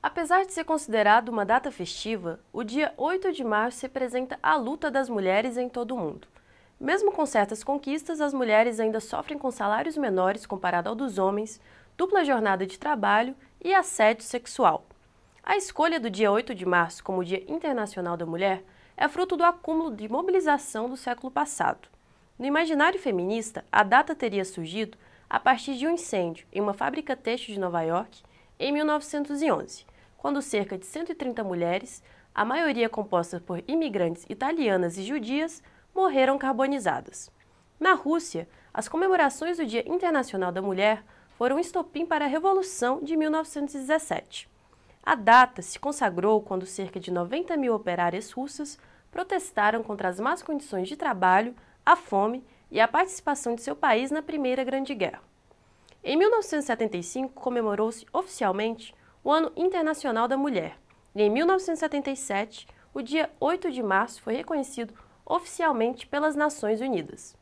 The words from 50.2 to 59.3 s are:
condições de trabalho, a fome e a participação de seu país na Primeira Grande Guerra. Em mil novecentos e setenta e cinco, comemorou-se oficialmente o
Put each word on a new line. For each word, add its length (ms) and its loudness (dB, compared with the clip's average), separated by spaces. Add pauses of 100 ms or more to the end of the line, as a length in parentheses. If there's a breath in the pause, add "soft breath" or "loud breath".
condições 480 -6
de 60 -8
trabalho, 600 2 (300 soft breath)
a 100 10
fome 480 0 (280 soft breath)
e 100 2
a 60 6
participação 640 -2
de 80 -6
seu 140 -6
país 340 2
na 140 -2
Primeira 400 -2
Grande 320 -4
Guerra. 260 -4 (800 soft breath)
Em 140 0
mil 140 6
novecentos 340 0
e 20 -10
setenta 300 -2
e 60 -6
cinco, 360 -8
comemorou-se 720 -2
oficialmente 840 -4 (280 soft breath)
o 80 2